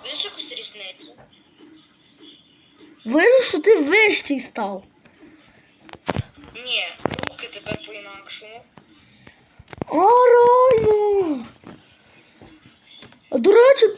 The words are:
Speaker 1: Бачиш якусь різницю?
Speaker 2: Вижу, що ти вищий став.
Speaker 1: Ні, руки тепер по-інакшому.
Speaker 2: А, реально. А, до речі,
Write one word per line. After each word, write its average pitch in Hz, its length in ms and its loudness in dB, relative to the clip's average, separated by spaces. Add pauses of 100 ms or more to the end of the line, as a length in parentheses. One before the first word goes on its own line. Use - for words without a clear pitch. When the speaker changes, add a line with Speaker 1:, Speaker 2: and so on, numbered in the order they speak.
Speaker 1:
Бачиш 294 220 -12
якусь - 280 -16
різницю? 202 600 -18 (1900)
Speaker 2:
Вижу, 381 380 2
що 370 180 -6
ти 415 160 4
вищий 320 640 -2
став. 202 440 -12 (1700)
Speaker 1:
Ні, 233 300 -10 (440)
руки - 260 -16
тепер 208 320 -14
по-інакшому. 208 760 -20 (1200)
Speaker 2:
А, - 100 -6
реально. 427 1500 2 (1800)
А, - 80 -4
до 330 140 2
речі, 494 340 6 (100)